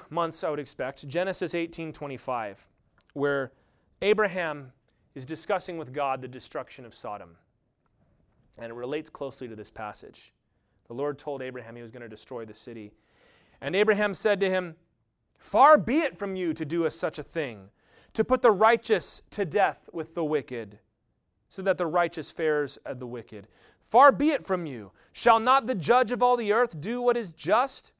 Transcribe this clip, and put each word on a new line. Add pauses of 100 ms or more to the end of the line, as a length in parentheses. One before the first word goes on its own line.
months,
I
would
expect,
Genesis
eighteen
twenty-five, (460)
where (480)
Abraham (420)
is
discussing
with
God
the
destruction
of
Sodom. (1200)
And
it
relates
closely
to
this
passage. (560)
The
Lord
told
Abraham
he
was
gonna
destroy
the
city. (680)
And
Abraham
said
to
him, (600)
"Far
be
it
from
you
to
do
a,
such
a
thing, (460)
to
put
the
righteous (120)
to
death
with
the
wicked, (720)
so
that
the
righteous
fares
as
the
wicked. (360)
Far
be
it
from
you. (200)
Shall
not
the
judge
of
all
the
earth
do
what
is
just?"